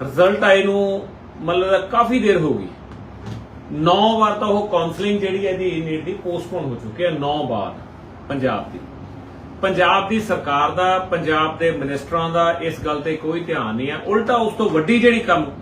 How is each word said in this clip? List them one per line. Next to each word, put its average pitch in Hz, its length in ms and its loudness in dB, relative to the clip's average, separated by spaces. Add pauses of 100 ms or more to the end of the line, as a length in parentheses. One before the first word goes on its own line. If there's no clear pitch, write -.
ਰਿਜ਼ਲਟ 180 420 4
ਆਏ 196 180 8
ਨੂੰ 196 460 0 (340)
ਮਤਲਬ 185 480 2
ਕਾਫੀ 233 280 2
ਦੇਰ 202 180 4
ਹੋ 151 180 2
ਗਈ। 95 140 -6 (1040)
ਨੌ 196 460 4
ਵਾਰ 214 200 2
ਤਾਂ 214 100 -2
ਉਹ 208 200 2
ਕਾਉਂਸਲਿੰਗ 180 520 0
ਜਿਹੜੀ 190 260 -2
ਹੈ 185 40 0
ਇਹਦੀ 180 320 -2
ਨੀਟ 156 220 -4
ਦੀ 190 100 -4 (100)
ਪੋਸਟਪੋਨ 175 400 -6
ਹੋ 127 180 -6
ਚੁੱਕੀ 110 220 -6
ਹੈ, 175 60 2
ਨੌ 147 260 -2 (120)
ਵਾਰ 98 240 -4 (560)
ਪੰਜਾਬ 127 440 -2
ਦੀ। - 60 -10 (840)
ਪੰਜਾਬ 185 480 4
ਦੀ 220 120 0
ਸਰਕਾਰ 147 500 0
ਦਾ, 185 280 2 (120)
ਪੰਜਾਬ 156 480 0
ਦੇ 165 120 2
ਮਿਨਿਸਟਰਾਂ 147 600 -2
ਦਾ 170 200 4 (120)
ਇਸ 165 220 -4
ਗੱਲ 151 160 -2
ਤੇ 156 160 -2
ਕੋਈ 160 240 -2
ਧਿਆਨ 131 340 -4
ਨਹੀਂ 131 160 -2
ਹੈ। 151 60 -6 (100)
ਉਲਟਾ 220 280 2
ਉਸ 226 200 2
ਤੋਂ 214 160 2
ਵੱਡੀ 160 280 4
ਜਿਹੜੀ 233 220 6
ਕੰਮ, 165 240 2 (180)